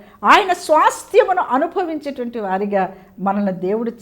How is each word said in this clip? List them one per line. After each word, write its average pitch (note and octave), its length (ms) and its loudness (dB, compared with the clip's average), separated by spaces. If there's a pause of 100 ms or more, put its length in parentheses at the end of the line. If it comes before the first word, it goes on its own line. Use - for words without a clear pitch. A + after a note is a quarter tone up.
(240)
ఆయన F4 300 4
స్వాస్థ్యమును F#4 880 2
అనుభవించేటువంటి C#4+ 1000 -4
వారిగా F#3+ 540 -2 (260)
మనల్ని G3 320 0
దేవుడు G3+ 400 -4 (100)